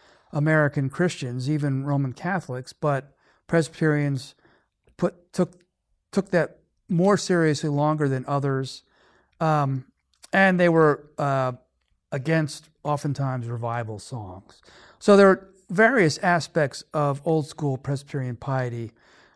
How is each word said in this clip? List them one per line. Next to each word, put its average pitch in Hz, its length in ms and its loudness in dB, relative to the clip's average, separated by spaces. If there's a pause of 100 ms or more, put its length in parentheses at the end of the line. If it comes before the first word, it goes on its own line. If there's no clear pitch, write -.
(320)
American 147 580 2
Christians, 131 600 -4
even 143 360 -2
Roman 139 260 -2
Catholics, 131 640 -8
but 143 420 -4 (320)
Presbyterians 147 880 0 (640)
put, - 340 -4
took, - 320 -4 (480)
took 196 200 -4
that 170 280 -2 (300)
more 185 280 2
seriously 160 520 0
longer 151 400 0
than 131 180 -2
others. 139 560 -4 (560)
Um, 143 460 0 (460)
and 190 280 4
they 175 100 6
were, 156 380 4 (100)
uh, 135 360 0 (580)
against 147 580 -2 (140)
oftentimes 135 640 -4
revival 117 520 -6
songs. 98 640 -14 (380)
So 202 180 6
there 196 120 8
are 185 200 0 (200)
various 208 500 2
aspects 165 640 -2 (100)
of 143 320 -2
old 160 220 0
school 139 300 -6
Presbyterian 135 580 -6
piety 120 560 -6 (440)